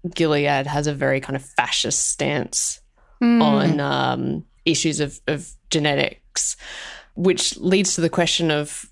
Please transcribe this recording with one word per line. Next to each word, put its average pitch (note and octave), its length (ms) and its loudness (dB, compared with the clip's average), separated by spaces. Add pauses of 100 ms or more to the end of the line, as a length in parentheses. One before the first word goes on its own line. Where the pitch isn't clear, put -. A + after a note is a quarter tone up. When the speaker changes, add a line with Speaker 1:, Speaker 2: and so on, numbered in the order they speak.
(140)
Speaker 1:
Gilead D3 520 2
has D3 200 0
a D3+ 60 0
very C3+ 260 0
kind C3+ 160 -6
of C3+ 100 -6
fascist - 640 -2
stance - 720 -4 (420)
Speaker 2:
Mm. A#3 200 6
Speaker 1:
on, D#3 380 4
um, C3+ 680 0 (200)
issues D#3 340 0
of, D3 280 -4
of D3 240 -4 (180)
genetics, - 880 -2 (580)
which F3+ 420 0
leads F#3 380 2
to F3 60 -2
the E3 80 2
question E3+ 420 0
of D3 400 -4